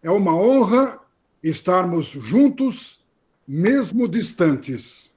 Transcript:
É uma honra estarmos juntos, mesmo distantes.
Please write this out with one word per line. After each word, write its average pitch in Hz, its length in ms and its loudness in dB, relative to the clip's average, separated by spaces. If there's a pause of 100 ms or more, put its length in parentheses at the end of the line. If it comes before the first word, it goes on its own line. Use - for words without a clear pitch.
É 165 40 -2
uma 190 260 2
honra 240 640 2 (420)
estarmos 170 640 -2
juntos, 226 920 -2 (460)
mesmo 208 580 0
distantes. 160 1120 -4